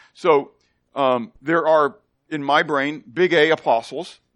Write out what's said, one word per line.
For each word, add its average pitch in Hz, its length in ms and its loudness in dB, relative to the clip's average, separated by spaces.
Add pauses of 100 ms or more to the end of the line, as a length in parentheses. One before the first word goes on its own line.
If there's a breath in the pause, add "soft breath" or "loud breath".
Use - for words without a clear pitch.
(120)
So, 143 400 0 (420)
um, 127 460 -2
there 156 260 -2
are, 156 300 2 (320)
in 151 160 -8
my 147 180 0
brain, 147 480 -4
big 165 220 0
A 160 180 4
apostles. 135 720 -4 (160)